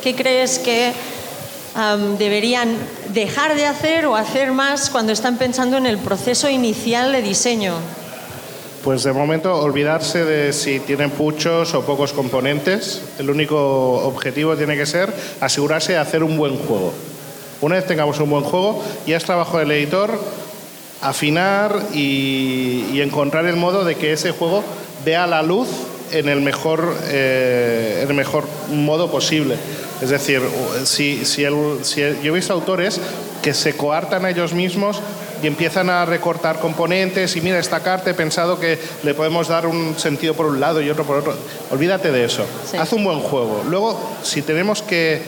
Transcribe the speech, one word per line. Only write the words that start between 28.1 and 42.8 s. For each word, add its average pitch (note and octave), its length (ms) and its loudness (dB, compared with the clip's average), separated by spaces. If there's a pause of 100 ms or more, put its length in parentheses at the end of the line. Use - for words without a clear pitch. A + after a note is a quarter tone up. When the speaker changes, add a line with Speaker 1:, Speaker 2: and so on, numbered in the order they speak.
Speaker 2:
mejor C#3+ 300 0 (260)
modo D3+ 400 2
posible. C3+ 460 0 (440)
Es C3 80 -2
decir, C3+ 300 2
u-, B2+ 460 -2
si, C#3+ 380 0
si C#3+ 200 0
el, D3 400 2
si - 180 -2
el, C#3+ 200 0
yo D3+ 120 0
he - 20 2
visto F#3 180 0
autores F#3 460 0 (440)
que D3 100 0
se C#3+ 240 0
coartan E3+ 480 0
a F#3 60 2
ellos E3+ 220 0
mismos G3 460 0 (420)
y D3+ 60 0
empiezan E3 420 0
a F3 160 4
recortar E3 540 0
componentes F3+ 760 0
y, E3 60 -2
"Mira, F3+ 160 0
esta E3+ 220 0
carta F#3 320 0
he - 20 0
pensado E3 460 0
que E3 180 0 (240)
le D3 140 0
podemos D#3+ 320 0
dar E3 180 0
un E3 320 -2
sentido D#3 380 0
por D#3+ 100 0
un C#3+ 140 0
lado D#3 220 2
y C#3+ 80 0
otro D3+ 140 0
por C#3+ 140 0
otro". D3 160 0 (380)
Olvídate F3 400 2
de B2 140 4
eso. A2+ 200 -2 (240)
Speaker 1:
Sí. F#3 80 -4
Speaker 2:
Haz D#3+ 160 0